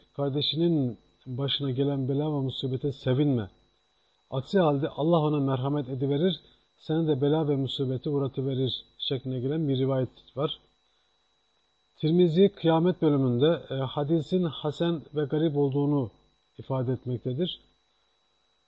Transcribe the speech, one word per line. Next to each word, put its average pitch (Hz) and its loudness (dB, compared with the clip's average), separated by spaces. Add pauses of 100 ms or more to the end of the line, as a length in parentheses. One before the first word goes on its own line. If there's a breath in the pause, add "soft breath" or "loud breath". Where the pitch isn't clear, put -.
(160)
"Kardeşinin 143 0 (280)
başına 135 -4
gelen 135 0
bela 143 0
ve 147 -2
musibete 131 -4
sevinme. 131 0 (800)
Aksi 135 -2
halde 147 2
Allah 160 2
ona 151 2
merhamet 135 0
ediverir, 139 0 (380 soft breath)
seni 160 -2
de 135 2
bela 147 2
ve 143 2
musibete 131 -2
uğratıverir." 135 -2 (140)
şeklinde 127 -4
gelen 147 -2
bir 135 0
rivayet 131 -2
var. 151 -4 (1400)
Tirmizi 175 4
kıyamet 165 2
bölümünde, 135 2 (100)
e, 135 -4
hadisin 147 -2
hasen 160 -4 (120)
ve 147 0
garip 151 0
olduğunu 143 0 (480)
ifade 131 -2
etmektedir. 123 -4 (1080)